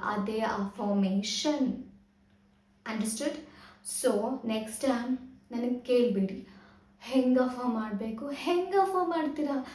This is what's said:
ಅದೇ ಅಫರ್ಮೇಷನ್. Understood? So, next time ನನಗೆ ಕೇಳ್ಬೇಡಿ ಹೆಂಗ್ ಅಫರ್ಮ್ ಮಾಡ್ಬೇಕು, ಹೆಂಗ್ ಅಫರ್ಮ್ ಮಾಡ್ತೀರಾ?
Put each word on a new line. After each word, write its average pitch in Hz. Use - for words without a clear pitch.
ಅದೇ 208
ಅಫರ್ಮೇಷನ್. 202
Understood? 226
So, 240
next 220
time 254
ನನಗೆ 247
ಕೇಳ್ಬೇಡಿ 208
ಹೆಂಗ್ 254
ಅಫರ್ಮ್ 247
ಮಾಡ್ಬೇಕು, 220
ಹೆಂಗ್ 349
ಅಫರ್ಮ್ 370
ಮಾಡ್ತೀರಾ? 294